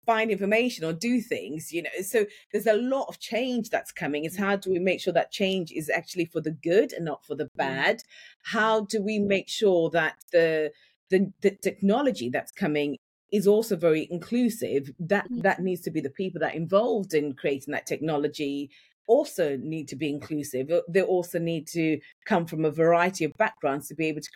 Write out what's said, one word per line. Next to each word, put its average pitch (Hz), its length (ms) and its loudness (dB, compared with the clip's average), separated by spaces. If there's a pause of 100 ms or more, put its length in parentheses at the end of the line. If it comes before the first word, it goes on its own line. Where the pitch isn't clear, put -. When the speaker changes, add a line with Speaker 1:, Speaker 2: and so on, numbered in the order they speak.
Speaker 1:
find 226 260 2
information 202 520 0
or 160 100 -2
do 233 280 0
things, 131 500 -8
you 165 120 -4
know. 151 60 -10 (120)
So 202 240 0 (260)
there's 208 160 -2
a 214 60 6
lot 254 340 0
of - 120 -14
change 240 500 -4
that's - 220 -2
coming. 147 340 -4
It's 175 120 -8
Speaker 2:
Mm. - 80 -2
Speaker 1:
how 202 100 2
do 190 160 -2
we 175 80 2
make 185 200 0
sure 175 140 -2
that - 180 2
change 190 400 -2
is 151 180 -6
actually 170 360 -2
for 165 160 -6
the 156 100 -4
good 185 400 2
and 170 140 -6
not - 180 -6
for 147 120 -8
the 147 100 -4
Speaker 2:
Mm. - 100 -16
Speaker 1:
bad? 143 480 0 (420)
How 220 360 2
do 208 200 -2
we 214 180 0
make 196 280 2
sure 175 440 4
that 160 240 0 (160)
the, 160 400 4 (400)
the, 190 200 4 (100)
the 196 100 4
technology 202 800 0
that's - 220 -4
coming 147 460 -2 (340)
is 196 140 2
also 208 300 4
very 160 340 2
inclusive? 165 880 -2
That, 185 320 -2
Speaker 2:
Mm. 240 140 -6
Speaker 1:
that 190 180 2
needs 180 200 -2
to 175 100 -6
be 156 100 -2
the 135 80 -4
people 185 300 -6
that 151 140 -2
are 151 40 -8
involved 196 560 0
in 147 220 2
creating 143 380 -4
that - 120 -6
technology 147 840 -4 (340)
also 202 520 2
need 156 320 -8
to 139 80 -10
be 147 120 -2
inclusive. 143 640 -6
Uh, 170 160 2
they 180 140 2
also 180 360 0
need 165 300 -4
to 160 320 0 (260)
come 170 200 2
from 160 180 -4
a 151 80 2
variety 170 540 4
of 143 120 -2
backgrounds - 520 -2
to 151 60 -14
be 160 120 -2
able 156 140 -4
to - 140 -14